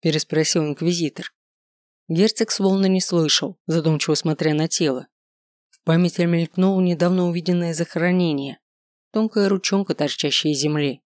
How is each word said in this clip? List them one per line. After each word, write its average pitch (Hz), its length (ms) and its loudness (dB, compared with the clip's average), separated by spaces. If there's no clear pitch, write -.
переспросил 156 600 0
инквизитор. 160 680 -4
Герцог 208 420 0
словно 196 340 0
не 190 160 2
слышал, 170 680 0
задумчиво 160 480 0
смотря 156 380 0
на 156 160 0
тело. 135 400 -2
В - 120 -20
памяти 170 440 2
мелькнуло 180 560 0
недавно 180 420 2
увиденное 175 480 -2
захоронение. 160 880 -2
Тонкая 214 360 0
ручонка, 196 460 0
торчащая 147 580 -2
из 139 60 -2
земли. 147 500 -2